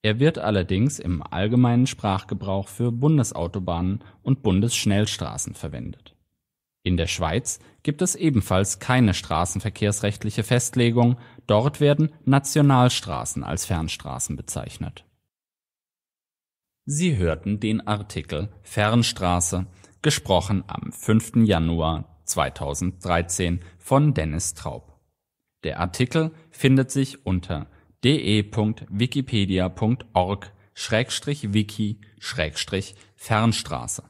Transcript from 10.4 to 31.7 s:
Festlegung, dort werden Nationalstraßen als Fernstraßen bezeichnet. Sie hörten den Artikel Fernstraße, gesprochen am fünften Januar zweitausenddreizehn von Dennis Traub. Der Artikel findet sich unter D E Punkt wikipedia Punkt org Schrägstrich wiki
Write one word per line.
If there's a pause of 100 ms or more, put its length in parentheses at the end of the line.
Festlegung, (300)
dort
werden (120)
Nationalstraßen
als
Fernstraßen
bezeichnet. (1800)
Sie
hörten
den
Artikel (140)
Fernstraße, (340)
gesprochen
am
fünften
Januar
zweitausenddreizehn (180)
von
Dennis
Traub. (680)
Der
Artikel (200)
findet
sich
unter (360)
D
E
Punkt
wikipedia
Punkt
org (200)
Schrägstrich
wiki (180)